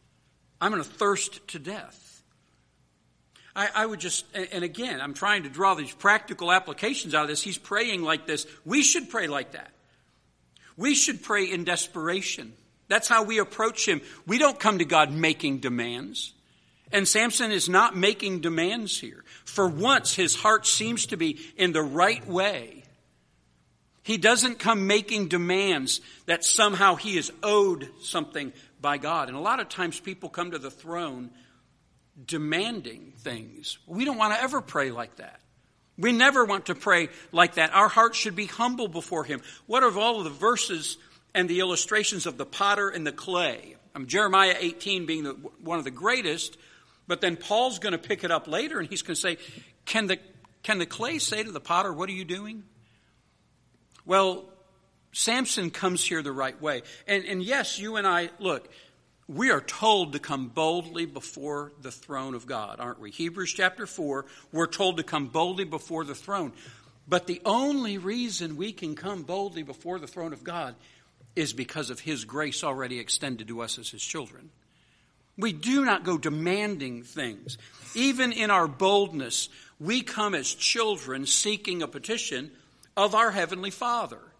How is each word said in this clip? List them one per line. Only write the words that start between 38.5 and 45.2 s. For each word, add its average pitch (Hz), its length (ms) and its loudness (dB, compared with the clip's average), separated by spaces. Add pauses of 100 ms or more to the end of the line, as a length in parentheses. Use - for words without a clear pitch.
before 165 360 -4
him. 143 180 -6 (240)
What 254 180 4
of 202 140 4
all 226 200 2
of 185 80 -4
the 156 40 -6
verses 175 680 0 (360)
and 180 140 4
the 175 140 0
illustrations 185 640 0
of 139 120 -6
the 135 80 -6
potter 202 440 0
and 170 180 -6
the 139 40 -2
clay? 175 640 -4 (200)
Um, 131 120 -10
Jeremiah 190 520 6
eighteen 175 460 -2
being 160 180 -2